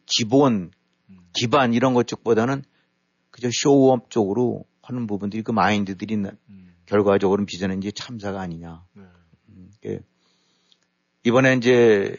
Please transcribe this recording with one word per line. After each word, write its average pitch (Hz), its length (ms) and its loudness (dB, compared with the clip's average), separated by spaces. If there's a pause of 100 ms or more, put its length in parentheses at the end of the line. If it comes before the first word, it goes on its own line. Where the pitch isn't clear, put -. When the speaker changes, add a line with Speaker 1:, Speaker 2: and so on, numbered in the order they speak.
Speaker 1:
기본 113 640 0 (400)
Speaker 2:
음. 95 60 -20 (180)
Speaker 1:
기반 123 400 0
이런 127 200 2
것 120 120 2
쪽보다는 123 560 -2 (680)
그저 120 220 -8
쇼업 131 580 4
쪽으로 110 540 -2 (180)
하는 123 240 -8
부분들이 101 360 -8
그 117 100 -6
마인드들이 101 680 -2
나-, 101 140 -6 (180)
Speaker 2:
음. 92 240 -20 (120)
Speaker 1:
결과적으로는 101 600 2
빚어낸 95 320 -6
이제 98 120 -6
참사가 101 500 -12
아니냐. 85 420 -12 (120)
Speaker 2:
네. 101 80 -20 (480)
Speaker 1:
음, 92 200 -20 (140)
예. 101 160 -8 (1200)
이번에 131 300 4
이제 117 640 4